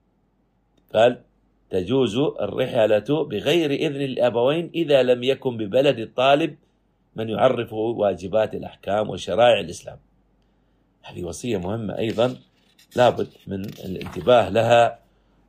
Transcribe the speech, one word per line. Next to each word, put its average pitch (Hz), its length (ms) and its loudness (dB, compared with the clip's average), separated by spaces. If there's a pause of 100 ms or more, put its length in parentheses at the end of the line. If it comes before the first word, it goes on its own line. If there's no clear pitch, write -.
(960)
قال: 120 260 2 (500)
"تجوز 107 460 0
الرحلة 120 1080 0
بغير 143 460 0
إذن 143 320 -4
الأبوين 131 720 0
إذا 143 280 4
لم 123 200 2
يكن 131 340 -2
ببلد 113 420 0
الطالب 139 580 0 (600)
من 113 120 -6
يعرفه 110 480 0
واجبات 104 800 -2
الأحكام 98 560 -6
وشرائع 104 500 2
الإسلام." 80 380 -14 (1040)
هذه - 220 -14
وصية 101 320 -6
مهمة 101 420 -6
أيضًا 113 380 -2 (600)
لابد 120 320 2 (180)
من 98 180 -8
الانتباه 92 840 0
لها، 113 500 4 (500)